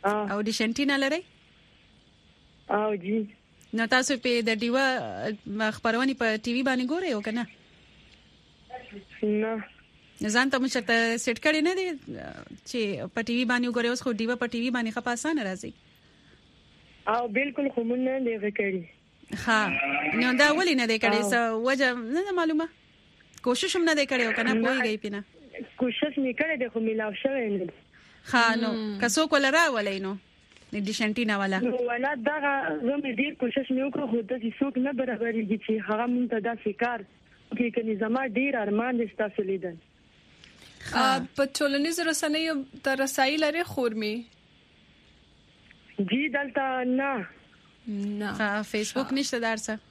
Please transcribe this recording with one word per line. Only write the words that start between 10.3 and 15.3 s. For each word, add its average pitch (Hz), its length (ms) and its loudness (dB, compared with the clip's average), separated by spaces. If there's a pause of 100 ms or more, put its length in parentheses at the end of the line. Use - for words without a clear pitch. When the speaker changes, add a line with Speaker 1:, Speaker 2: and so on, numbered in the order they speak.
Speaker 2:
ته 262 100 2
مو 262 80 2
چېرته 233 500 2
سیټ 233 220 -2
کړی 311 220 4
نه 349 140 4
دی 370 120 -2 (760)
چې 202 500 -4
په 233 60 -2
ټي 233 140 -2
وي 247 100 2
باندې 247 220 2
وګورئ؟ 233 200 0
اوس 247 140 0
خو 254 100 0
ډیوه 226 240 -2
په 240 120 -2
ټي 233 120 -4
وي 247 120 0
باندې 233 200 -2
ښه 233 100 -6
په 240 100 -2
اسانه 285 320 -2